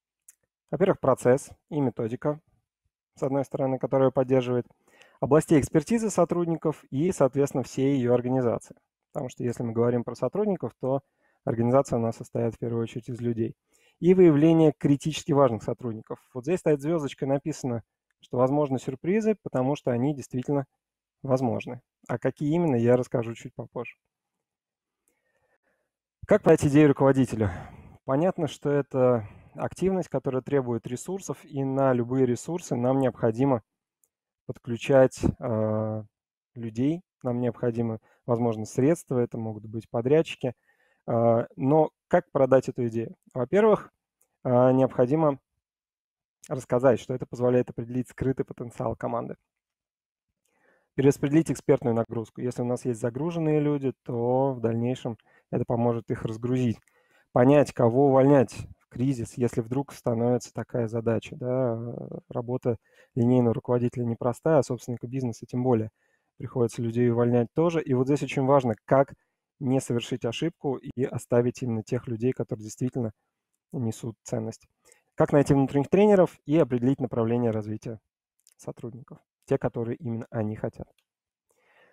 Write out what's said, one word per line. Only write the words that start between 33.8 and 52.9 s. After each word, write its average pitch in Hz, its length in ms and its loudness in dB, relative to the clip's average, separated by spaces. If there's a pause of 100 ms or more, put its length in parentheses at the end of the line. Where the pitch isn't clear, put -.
подключать, 131 720 2 (220)
э, 110 640 -4 (500)
людей, 120 480 -4 (220)
нам 123 160 -2
необходимы, 117 580 -4 (280)
возможно, 117 380 -2
средства, 135 540 0
это 120 200 -4
могут 110 280 -10
быть 110 240 -12
подрядчики. 127 640 0 (540)
Э, 117 380 2 (100)
но 156 340 2 (160)
как - 240 0
продать 131 400 4
эту 123 180 -4
идею? 113 280 -6 (180)
Во-первых, 190 580 0 (520)
э, 127 280 6
необходимо 131 640 2 (1080)
рассказать, 127 500 0
что - 140 -12
это 127 140 -8
позволяет 123 420 0
определить 123 400 -8
скрытый 131 380 -4
потенциал 120 500 -10
команды. 123 400 -8 (1600)
Перераспределить 143 560 2
экспертную 123 440 0
нагрузку. 113 460 -6
Если 123 220 -6
у - 20 -2
нас 123 220 -4
есть 117 140 -4